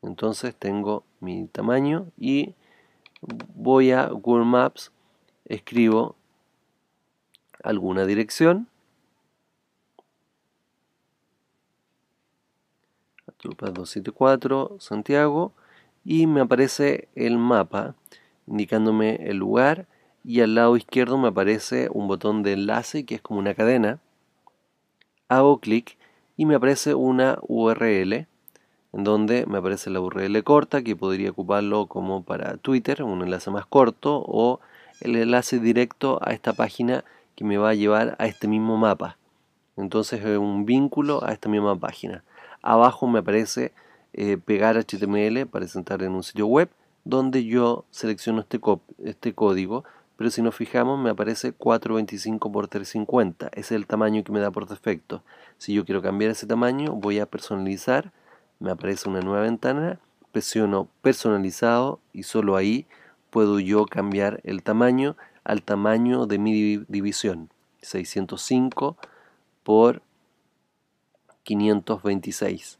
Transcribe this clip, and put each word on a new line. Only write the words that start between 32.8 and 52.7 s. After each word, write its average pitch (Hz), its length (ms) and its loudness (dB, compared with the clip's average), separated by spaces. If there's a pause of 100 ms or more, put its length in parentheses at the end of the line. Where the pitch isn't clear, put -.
un 95 200 -4
enlace 90 280 -6
más 101 160 -6
corto, 135 600 2
o 120 340 0 (400)
el 120 140 -4
enlace 120 460 2
directo 117 600 0
a - 100 -2
esta 110 220 -4
página 120 500 -2 (300)
que - 100 -12
me 101 140 0
va 107 120 2
a 110 40 2
llevar 107 440 2
a 113 80 -2
este 107 220 -4
mismo 110 300 0
mapa. 101 400 0 (580)
Entonces 104 480 -4
es 104 140 0
un 101 260 -2
vínculo 135 580 0
a 110 100 -2
esta 107 180 -6
misma 104 280 0
página. 95 460 -10 (380)
Abajo 120 440 4
me 117 140 2
aparece, 107 520 -2 (400)
eh, 101 260 -2
pegar 107 380 2
H 110 220 -4
T 101 60 -2
M 101 200 0
L 117 220 -2
para 92 220 -8
sentar 92 340 -6
en 92 100 -4
un 92 120 -6
sitio 104 220 -4
web, 143 220 4 (360)
donde 131 400 0
yo 120 460 0
selecciono 110 500 -4
este 120 180 -6
cop-, 101 240 0 (220)
este - 300 -6
código, 98 500 0 (320)
pero 113 140 -2
si 117 120 -2
nos 117 140 0
fijamos 123 420 -2
me 123 120 0
aparece 107 420 -4
cuatro 113 440 0
veinticinco 110 540 -4
por 101 160 -4
tres 98 220 -10